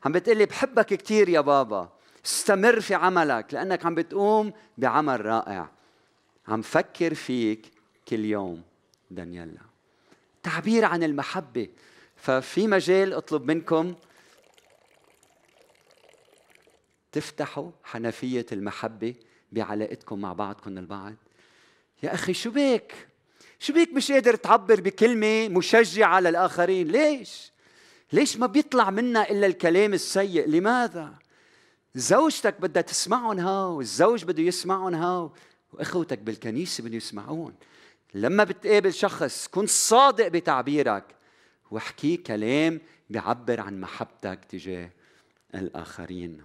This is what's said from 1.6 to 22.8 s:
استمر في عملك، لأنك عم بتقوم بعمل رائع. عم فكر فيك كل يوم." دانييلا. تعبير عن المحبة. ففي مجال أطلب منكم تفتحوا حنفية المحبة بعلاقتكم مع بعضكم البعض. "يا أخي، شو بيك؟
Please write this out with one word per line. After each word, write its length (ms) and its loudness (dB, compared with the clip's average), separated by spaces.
استمر 540 2
في 140 -2
عملك، 600 0
لأنك 320 -4
عم 80 -2
بتقوم 580 2
بعمل 480 0
رائع. 440 -4
عم 140 -2
فكر 520 -2
فيك 560 -4
كل 160 -2
يوم." 380 -6
دانييلا. 500 -14
تعبير 420 0
عن 180 2
المحبة. 680 -6
ففي 500 0
مجال 480 2
أطلب 300 -6
منكم 500 -2
تفتحوا 580 -8
حنفية 680 -6
المحبة 600 -8
بعلاقتكم 680 -6
مع 120 -8
بعضكم 460 -10
البعض. 360 -14
"يا 120 -6
أخي، 200 -4
شو 160 -6
بيك؟ 580 -2